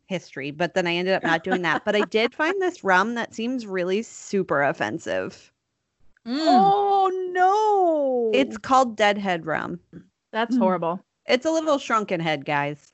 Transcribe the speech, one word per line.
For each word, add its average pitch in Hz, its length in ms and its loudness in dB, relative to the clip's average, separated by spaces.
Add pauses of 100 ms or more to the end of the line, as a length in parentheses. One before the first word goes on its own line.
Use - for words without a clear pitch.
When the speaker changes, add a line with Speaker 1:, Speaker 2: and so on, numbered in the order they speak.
Speaker 1:
history, 147 440 -8
but 165 240 -4
then 180 140 0
I 170 60 0
ended 180 200 0
up 175 80 -2
not 165 220 0
doing 185 180 -2
that. 165 220 -2
But 208 100 -2
I 208 60 2
did 220 340 0
find 349 260 -2
this 359 220 -4
rum 190 320 2
that 233 180 -6
seems 233 360 -6
really 190 340 -2
super 175 640 -2
offensive. 104 880 -4 (760)
Speaker 2:
Mm. 247 120 -4 (100)
Speaker 3:
Oh, 381 840 2
no. 359 1040 2
Speaker 1:
It's 254 220 0
called 254 380 2
Deadhead 196 500 0
rum. 147 320 -4 (540)
Speaker 2:
That's 233 240 0
Speaker 3:
Mm. 240 40 4
Speaker 2:
horrible. 180 400 0 (280)
Speaker 1:
It's 254 180 2
a 320 60 0
little 311 260 2
shrunken 208 400 -2
head, 156 260 -2
guys. 147 500 -4